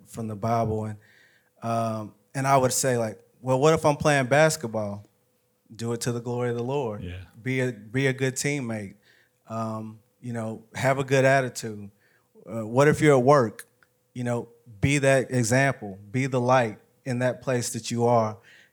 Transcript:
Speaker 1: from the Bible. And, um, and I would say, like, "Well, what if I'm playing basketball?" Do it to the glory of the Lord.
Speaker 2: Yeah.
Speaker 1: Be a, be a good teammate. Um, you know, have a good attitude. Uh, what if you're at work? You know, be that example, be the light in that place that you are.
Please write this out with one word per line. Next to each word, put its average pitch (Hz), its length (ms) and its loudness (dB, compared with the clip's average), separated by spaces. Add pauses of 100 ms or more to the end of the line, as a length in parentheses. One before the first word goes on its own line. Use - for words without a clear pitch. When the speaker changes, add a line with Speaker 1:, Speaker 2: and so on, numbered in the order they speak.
Speaker 1:
from 113 200 -10
the 110 80 -8
Bible. 110 500 -2
And, 107 120 -10 (680)
um, 113 500 -6 (220)
and 135 100 -4
I 139 120 6
would 127 160 2
say, 127 240 0
like, 110 200 -4 (240)
"Well, 131 180 0
what 156 140 6
if 156 120 0
I'm 151 100 4
playing 143 300 2
basketball?" 113 800 0 (680)
Do 117 200 -6
it 117 80 -6
to 123 100 -2
the 120 80 -4
glory 120 300 -4
of 117 60 -2
the 117 80 -4
Lord. 123 400 -4
Speaker 2:
Yeah. 87 100 -10 (280)
Speaker 1:
Be 131 200 -2
a, 127 100 0
be 120 360 -2
a 131 60 2
good 131 220 -2
teammate. 113 600 -6 (520)
Um, 110 520 -8 (220)
you 120 120 -10
know, 113 300 -8 (120)
have 135 240 0
a 139 60 -2
good 135 200 2
attitude. 117 640 0 (560)
Uh, 110 200 -8
what 123 220 4
if 151 140 4
you're 151 160 8
at 123 60 2
work? 127 440 4 (460)
You 123 100 -10
know, 120 260 -4 (320)
be 143 180 2
that 135 320 4
example, 123 680 0 (140)
be 131 140 -2
the 127 160 -2
light 123 380 2 (260)
in 123 140 -4
that 123 220 -2
place 127 320 -4
that 113 180 -10
you 120 140 0
are. 110 320 2 (360)